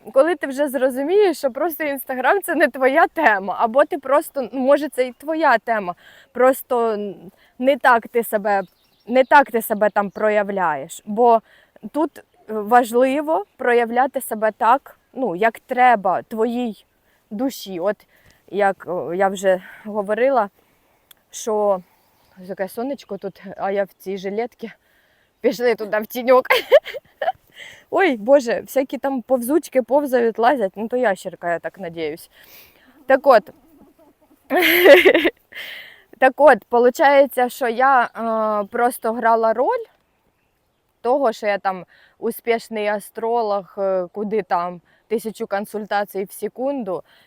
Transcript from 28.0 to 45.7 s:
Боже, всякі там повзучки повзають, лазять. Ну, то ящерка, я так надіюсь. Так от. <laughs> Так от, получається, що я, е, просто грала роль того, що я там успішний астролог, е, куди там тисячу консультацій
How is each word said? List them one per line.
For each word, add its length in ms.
Боже, 440
всякі 380
там 240
повзучки 600
повзають, 560
лазять. 380
Ну, 120
то 80
ящерка, 560
я 60
так 200
надіюсь. 520
Так 200
от. 240
<laughs> 800
Так 180
от, 280
получається, 840
що 200
я, 360
е, 600
просто 460
грала 400
роль 320
того, 320
що 140
я 120
там 260
успішний 680
астролог, 920
е, 340
куди 300
там 380
тисячу 380
консультацій 800